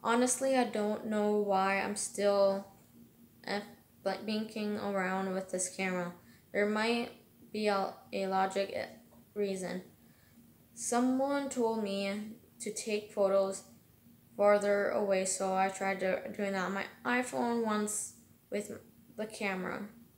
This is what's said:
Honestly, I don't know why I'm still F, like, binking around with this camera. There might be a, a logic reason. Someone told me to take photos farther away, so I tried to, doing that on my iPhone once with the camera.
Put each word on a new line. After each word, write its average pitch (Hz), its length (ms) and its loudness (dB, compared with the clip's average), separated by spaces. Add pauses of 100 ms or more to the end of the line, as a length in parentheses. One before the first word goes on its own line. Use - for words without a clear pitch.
Honestly, 247 520 2
I 247 80 4
don't 214 420 -2
know 208 300 2
why 196 440 2
I'm 208 160 -4
still 196 680 2 (760)
F, 202 180 -4 (420)
like, 196 220 -2
binking 214 520 -4
around 190 540 -2
with 190 180 -4
this 185 240 -2
camera. 180 380 -2 (400)
There 208 140 2
might 220 440 0 (420)
be 214 160 0
a, 196 260 2 (180)
a 190 140 -2
logic 190 500 0 (560)
reason. 185 500 -4 (920)
Someone 262 760 0
told 226 360 0
me 196 500 -4 (240)
to 208 140 -8
take 208 400 -4
photos 196 500 2 (760)
farther 202 520 6
away, 196 360 2
so 190 300 0
I 190 140 4
tried 196 320 -2
to, 185 200 0 (160)
doing 202 160 -2
that 190 120 0
on 185 100 -2
my 196 120 -4 (180)
iPhone 247 600 0
once 208 500 -2 (360)
with - 220 -6 (440)
the 214 100 -6
camera. 190 560 -4 (360)